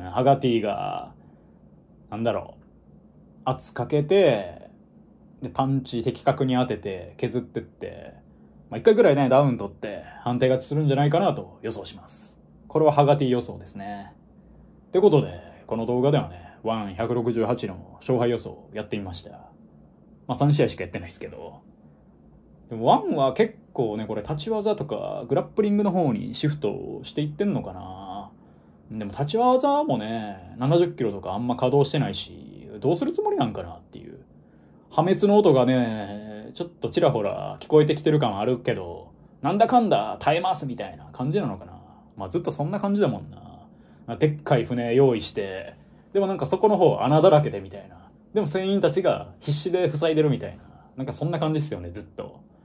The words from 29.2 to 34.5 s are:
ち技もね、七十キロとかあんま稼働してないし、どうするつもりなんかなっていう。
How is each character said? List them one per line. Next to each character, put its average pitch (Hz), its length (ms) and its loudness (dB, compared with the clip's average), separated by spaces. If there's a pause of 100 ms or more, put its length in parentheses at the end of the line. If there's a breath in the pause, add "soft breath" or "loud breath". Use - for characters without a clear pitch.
ち 151 120 -2
技 254 460 4
も 302 140 0
ね、 107 600 -8
七 135 200 2
十 175 120 4
キ - 140 -6
ロ 107 80 0
と 101 80 -8
か 92 140 -6
あ 101 40 -4
ん 120 100 -4
ま 123 80 -2
稼 127 160 0
働 139 160 4
し - 40 -12
て 160 60 -2
な 123 120 0
い 98 40 -6
し、 - 560 -14 (100)
ど 131 120 0
う 175 40 2
す - 80 -2
る 269 100 -2
つ - 100 -4
も 415 80 0
り 415 60 -2
な 135 80 2
ん 104 80 -4
か 98 100 -8
な 85 100 -14
っ 82 80 -20
て - 160 -20
い - 120 -18
う。 - 100 -20 (720 soft breath)